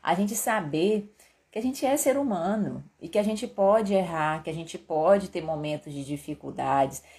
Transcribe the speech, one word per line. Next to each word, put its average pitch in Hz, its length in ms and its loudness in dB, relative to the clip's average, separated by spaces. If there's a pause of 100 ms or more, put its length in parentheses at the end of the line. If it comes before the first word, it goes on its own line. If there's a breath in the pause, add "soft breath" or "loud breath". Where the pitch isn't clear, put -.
a 170 140 0
gente 202 200 0
saber 202 800 0 (380 soft breath)
que 214 80 -6
a - 20 -6
gente 262 240 -2
é 269 120 2
ser 269 200 2
humano 202 640 -2 (160)
e - 120 -12
que 208 100 0
a 208 40 2
gente 214 220 -2
pode 202 480 4
errar, 160 480 0
que 160 80 -10
a 156 40 -6
gente 165 240 -10
pode 180 500 4
ter 175 140 -6
momentos 151 520 -6
de 139 120 -8
dificuldades, 139 1000 -2 (160 loud breath)